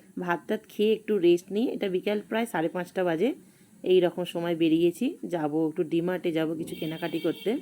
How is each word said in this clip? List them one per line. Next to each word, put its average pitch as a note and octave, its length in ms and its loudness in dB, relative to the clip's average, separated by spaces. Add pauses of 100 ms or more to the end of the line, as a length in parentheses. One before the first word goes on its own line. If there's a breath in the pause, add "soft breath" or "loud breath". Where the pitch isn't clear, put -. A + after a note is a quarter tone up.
(200 loud breath)
ভাত F3 280 -2
টাত G#3+ 220 -4
খেয়ে G#3+ 240 2
একটু G#3+ 240 -2
রেস্ট F3 340 4
নিয়ে, G#3+ 200 0
এটা - 180 -4
বিকাল G3+ 400 -2
প্রায় A3+ 160 -2
সাড়ে E3 240 -2
পাঁচটা F3+ 340 -4
বাজে, F3+ 300 0 (500 soft breath)
এই F#3 160 6
রকম F3 260 0
সময় E3+ 300 -4
বেরিয়েছি, E3+ 680 2
যাব D#3+ 440 0
একটু F3 140 -4
ডিমার্টে E3+ 480 -2
যাব D#3+ 260 -2
কিছু - 180 -8
কেনাকাটি D#3+ 440 -6
করতে। F#3 420 -2